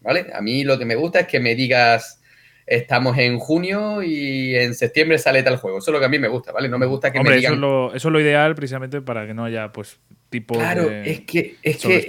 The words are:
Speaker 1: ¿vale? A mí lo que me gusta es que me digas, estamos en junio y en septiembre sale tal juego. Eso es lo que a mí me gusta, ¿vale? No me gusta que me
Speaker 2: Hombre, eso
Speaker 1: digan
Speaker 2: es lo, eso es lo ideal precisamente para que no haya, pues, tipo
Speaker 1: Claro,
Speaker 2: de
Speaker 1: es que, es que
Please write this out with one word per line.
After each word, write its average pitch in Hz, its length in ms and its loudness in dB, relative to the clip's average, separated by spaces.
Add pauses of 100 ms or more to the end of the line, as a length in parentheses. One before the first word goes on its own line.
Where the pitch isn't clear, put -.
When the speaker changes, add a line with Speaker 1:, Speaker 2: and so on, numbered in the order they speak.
Speaker 1:
¿vale? 165 320 -2
A 101 80 -8
mí 123 220 -2
lo 135 160 2
que 123 60 -6
me 117 100 -2
gusta 170 260 0
es - 60 -2
que 135 140 0
me 117 140 2
digas, 123 680 2 (440)
estamos 123 520 0
en 123 220 2
junio 196 640 -2
y 135 520 -2
en 120 200 2
septiembre 156 420 2
sale 131 260 2
tal 127 140 2
juego. 95 220 -4
Eso 156 120 -2
es - 20 2
lo 147 60 2
que 135 60 2
a 127 40 2
mí 147 100 2
me 127 80 0
gusta, 120 240 -6
¿vale? 127 180 -2
No 123 100 -4
me 127 60 2
gusta 135 260 0
que 127 80 -2
me - 40 2
Speaker 2:
Hombre, 131 140 6
eso - 20 6
Speaker 1:
digan 127 140 2
Speaker 2:
es 143 60 0
lo, 135 340 0
eso 131 140 -4
es 156 40 2
lo 156 80 4
ideal 151 360 4
precisamente 135 460 -8
para 117 260 -6
que 110 60 -10
no 117 120 -6
haya, 110 260 -6
pues, - 280 -16 (300)
tipo 117 280 -6
Speaker 1:
Claro, 165 320 0
Speaker 2:
de 104 140 -8
Speaker 1:
es 156 180 -6
que, - 400 -4
es 156 160 -2
que 185 180 2 (140)